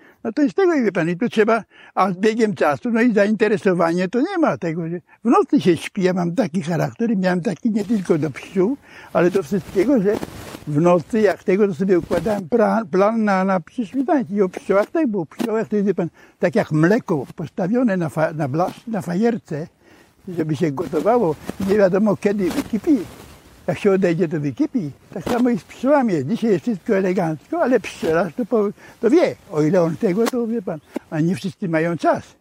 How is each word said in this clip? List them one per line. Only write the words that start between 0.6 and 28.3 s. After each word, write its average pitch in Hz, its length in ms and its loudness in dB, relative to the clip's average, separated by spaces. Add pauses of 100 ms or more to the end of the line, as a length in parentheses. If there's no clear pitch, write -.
wie 233 180 0
pan, 170 180 -2
i 175 80 -4
tu 240 120 -2
trzeba, 220 340 2 (320)
a 190 160 2
z 175 60 -6
biegiem 214 380 0
czasu, 160 360 0
no 226 100 2
i 240 120 2
zainteresowanie 190 960 2
to 240 140 -2
nie 381 160 -2
ma 226 200 2
tego, 165 320 -4
że 175 100 -6 (240)
w 220 60 0
nocy 302 320 2
się 175 160 4
śpi, - 260 -6
ja 180 100 2
mam 175 220 -2
taki 185 260 -2
charakter, 160 560 -2
miałem 180 240 0
taki 208 300 -2
nie 196 140 -2
tylko 190 320 0
do 147 140 -2
pszczół, 196 460 -2 (360)
ale 175 180 4
do 196 120 0
wszystkiego, 202 580 0
że 202 120 0 (540)
w 151 140 0
nocy, 175 400 2
jak 185 220 2
tego, 202 240 2
to 196 60 -2
sobie 180 260 2
układałem 190 440 -2
pra-, 196 420 0
plan 202 380 2
na, 190 200 2
na 190 160 0
przyszły 247 460 -6
dzień. 220 320 0
I 208 40 2
o 185 80 2
pszczołach - 420 -2
tak 320 160 0
było. 202 160 -2
O - 20 -6
pszczołach 220 420 -4
to 220 80 -4
jest, 202 120 0
wie 190 60 0
pan, 170 160 -2 (300)
tak 175 160 0
jak 196 160 0
mleko 160 540 2 (100)
postawione 196 640 -2
na 160 120 -2
fa-, 165 240 0
na 147 140 -4
blasz-, 156 400 -4
na 220 140 -4
fajerce, 175 640 -2 (600)
żeby 160 280 -4
się 156 160 0
gotowało, 156 640 0 (340)
nie 208 80 4
wiadomo 196 400 2
kiedy 202 320 0
wykipi. 269 480 0 (720)
Jak - 100 -4
się 202 120 2
odejdzie, 185 360 2
to 156 120 -4
wykipi. 147 520 -4 (220)
Tak 180 100 -10
samo 240 260 0
i 233 100 0
z - 40 -12
pszczołami 247 500 0
jest. 139 140 -2
Dzisiaj 214 240 0
jest 175 120 0
wszystko 220 340 -2
elegancko, 185 640 -2
ale 254 180 2
pszczelarz 165 540 -2